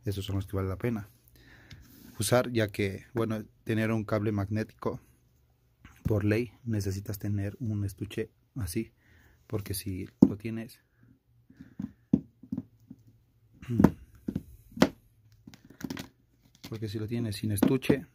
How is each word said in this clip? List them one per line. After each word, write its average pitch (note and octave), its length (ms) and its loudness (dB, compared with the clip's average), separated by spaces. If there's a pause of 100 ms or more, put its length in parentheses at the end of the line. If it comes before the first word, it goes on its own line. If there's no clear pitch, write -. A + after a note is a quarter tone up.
Esos G2 200 -2
son G2 120 -2
los F#2 100 -4
que - 80 -8
vale F#2+ 140 0
la F#2 80 -6
pena A2+ 320 -4 (1080)
usar, B2 320 2
ya A2 160 2
que, G2 460 -4
bueno, A2 300 -2 (200)
tener A2 280 0
un A2+ 120 0
cable G#2+ 280 0
magnético, G#2+ 680 -4 (1040)
por G#2 220 2
ley, G#2+ 260 2 (120)
necesitas G2+ 540 -4
tener G2+ 420 -4
un G#2 260 -2
estuche - 440 -6 (260)
así. A2+ 380 -6 (540)
Porque G2+ 260 -6
si F#2 340 -6 (200)
lo G#2 100 -2
tienes, A2+ 420 -8 (2750)
<clears throat> - 3000 -2
porque A2 180 -6
si G#2+ 120 -4
lo G#2+ 80 -4
tienes A#2 300 -2
sin G#2+ 140 0
estuche C3 640 4